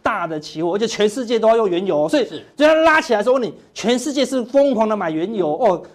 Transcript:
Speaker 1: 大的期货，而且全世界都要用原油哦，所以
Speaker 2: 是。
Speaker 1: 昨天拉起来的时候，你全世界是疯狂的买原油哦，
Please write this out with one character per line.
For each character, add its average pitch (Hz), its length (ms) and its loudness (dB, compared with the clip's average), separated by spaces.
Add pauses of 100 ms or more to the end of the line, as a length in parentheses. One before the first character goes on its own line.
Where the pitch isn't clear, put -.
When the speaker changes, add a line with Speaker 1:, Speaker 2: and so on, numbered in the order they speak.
Speaker 1:
大 202 240 -2
的 160 120 -6
期 156 220 -10
货， 175 140 -2
而 - 20 -2
且 226 80 0
全 214 240 0
世 240 160 -6
界 226 140 0
都 220 80 2
要 226 100 6
用 220 100 2
原 180 200 -2
油 180 180 0
哦， - 40 -4
所 302 100 2
以 233 40 2
Speaker 2:
是。 156 200 -8 (120)
Speaker 1:
昨 294 120 2
天 320 160 4
拉 311 180 4
起 240 120 -2
来 208 40 2
的 208 60 -2
时 247 80 2
候， 269 80 4
你 202 120 -4 (220)
全 240 240 -2
世 262 160 -4
界 269 100 0
是 254 200 -2
疯 277 320 2
狂 220 120 0
的 214 80 0
买 180 140 -4
原 170 240 -4
油 165 240 -2
哦， 196 240 2 (140)